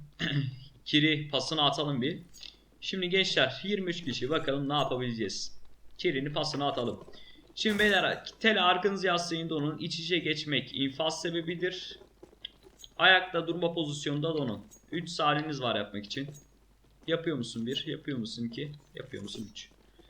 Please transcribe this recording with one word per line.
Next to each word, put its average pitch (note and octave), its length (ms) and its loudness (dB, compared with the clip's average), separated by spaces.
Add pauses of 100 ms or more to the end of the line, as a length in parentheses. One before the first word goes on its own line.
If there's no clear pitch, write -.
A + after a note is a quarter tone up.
(200)
<clears throat> E3+ 100 0 (540)
kiri D3+ 460 2
pasını D#3 320 0
atalım C#3+ 400 2
bir. D#3 160 -2 (640)
Şimdi F#3 280 -4
gençler F3+ 560 4
yirmi F#3+ 260 0
üç E3 140 -6
kişi. B2+ 260 -2
Bakalım C#3+ 380 0
ne C#3+ 60 0
yapabileceğiz. B2 840 -2 (400)
Kirini D3 340 0
pasını C#3+ 340 0
atalım. A#2+ 380 -2 (500)
Şimdi G#3+ 240 2
beyler, F#3+ 460 4 (160)
tele G#3+ 200 6
arkanızı F#3 460 4
yaslayın, E3 440 2
donun. D3+ 280 0
İç E3+ 220 -4
içe E3 180 2
geçmek D3 560 0
infaz D3 480 0
sebebidir. E3+ 760 -2 (1000)
Ayakta F3 480 6
durma E3+ 280 0
pozisyonunda D3 600 -2
donun. A#2+ 320 -4 (260)
Üç E3 180 -6
saniyeniz D3 520 0
var A2+ 140 0
yapmak G#2 280 -4
için. C#3+ 240 -6 (760)
Yapıyor E3 300 0
musun A2+ 300 -4
bir? C3+ 200 -2
Yapıyor C#3 320 -6
musun A#2 260 -6
iki? C#3+ 280 -6 (220)
Yapıyor - 280 -12
musun G#2 300 -10
üç? - 160 -16 (420)